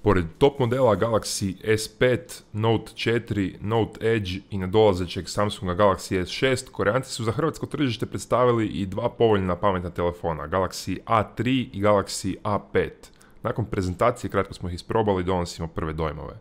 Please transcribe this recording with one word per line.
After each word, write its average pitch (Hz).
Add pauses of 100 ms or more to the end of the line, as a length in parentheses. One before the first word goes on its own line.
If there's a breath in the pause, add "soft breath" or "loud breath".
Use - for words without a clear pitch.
Pored 92 (120)
top 139
modela 120
Galaxy 101
S 110
pet, - (100)
Note 110
četiri, 113
Note 113
Edge 95 (180)
i 104
nadolazećeg 92
Samsunga 101
Galaxy 92
S -
šest, 135
Koreanci 107
su -
za 110
hrvatsko -
tržište 135
predstavili 117
i 92
dva 110
povoljna 101
pametna 90
telefona, 85
Galaxy 92
A 110
tri 123
i 95
Galaxy 98
A 104
pet. - (320 soft breath)
Nakon 107
prezentacije 98
kratko 98
smo 92
ih 90
isprobali 104
i 87
donosimo 87
prve 78
dojmove. 76